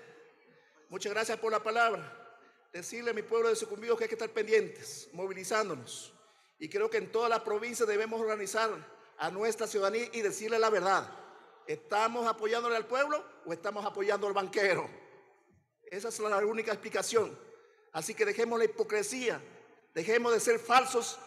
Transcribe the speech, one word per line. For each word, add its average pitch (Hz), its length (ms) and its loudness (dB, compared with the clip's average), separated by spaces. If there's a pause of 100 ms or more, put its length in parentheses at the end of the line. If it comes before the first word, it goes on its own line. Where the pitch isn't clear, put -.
(880)
muchas 196 240 -6
gracias 220 280 0
por 220 100 0
la 214 100 2
palabra. 214 580 2 (540)
Decirle 233 380 -6
a 226 40 -2
mi 208 80 -4
pueblo 226 260 2
de 220 80 4
Sucumbíos 220 420 -2
que 226 60 0
hay 220 40 -2
que 226 60 -4
estar 220 160 -4
pendientes, 214 840 0
movilizándonos. 185 1000 -4 (440)
Y 156 100 -10
creo 208 200 0
que 220 100 -2
en 185 120 -6
todas 233 180 2
las 226 120 2
provincias 226 480 -2
debemos 220 320 0
organizar 214 500 -2 (480)
a 156 120 -2
nuestra 220 360 -2
ciudadanía 214 460 0
y 226 100 -4
decirle 214 360 -2
la 226 120 4
verdad. 180 400 2 (560)
¿Estamos 226 600 0
apoyándole 226 500 0
al 220 100 -2
pueblo 285 380 0 (200)
o 165 80 -8
estamos 202 320 -4
apoyando 202 440 0
al 196 40 0
banquero? 190 560 2 (1000)
Esa 196 180 -8
es 220 120 -8
la 214 180 2
única 220 320 2
explicación. 202 680 0 (560)
Así 160 220 -4
que 220 100 2
dejemos 226 360 2
la 220 60 6
hipocresía, 214 760 -2 (500)
dejemos 233 400 2
de 220 60 6
ser 233 220 4
falsos 247 680 4